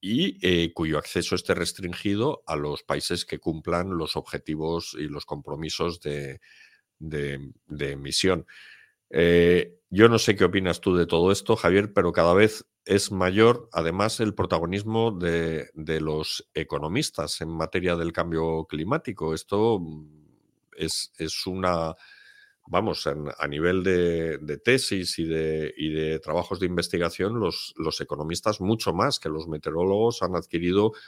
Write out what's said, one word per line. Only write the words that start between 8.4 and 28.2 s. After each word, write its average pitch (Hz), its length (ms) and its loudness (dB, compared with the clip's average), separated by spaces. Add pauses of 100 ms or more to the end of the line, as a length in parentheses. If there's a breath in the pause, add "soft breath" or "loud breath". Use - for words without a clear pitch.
Eh, 87 680 6 (120)
yo 107 200 8
no 117 100 6
sé 107 160 4
qué 98 80 4
opinas 90 380 2
tú 92 140 4
de 87 100 4
todo 85 260 4
esto, - 240 2
Javier, 101 380 4
pero 87 180 4
cada 85 220 6
vez 107 320 4 (180)
es 98 300 0
mayor, 98 580 4
además, 87 480 0
el 107 140 0
protagonismo 101 760 2
de, 82 640 0
de 80 280 -2
los 78 520 -4
economistas 78 840 -4
en 82 100 -6
materia 85 460 -2
del 85 160 -2
cambio 82 540 -2
climático. 85 680 -6
Esto, 104 460 0
mm, 78 280 -12 (680)
es, - 420 -6
es 80 300 -8
una, 90 480 -2 (680 soft breath)
vamos, 92 420 -2
en, 73 300 -6
a 76 100 -4
nivel 85 360 0
de, 85 540 0
de 76 200 -8
tesis 98 640 0
y 85 60 0
de, 80 520 -2
y 78 160 -4
de 78 260 -2
trabajos 85 400 -4
de 92 60 -2
investigación, 90 720 -2
los, - 380 -4
los 80 240 -4
economistas, 82 580 -4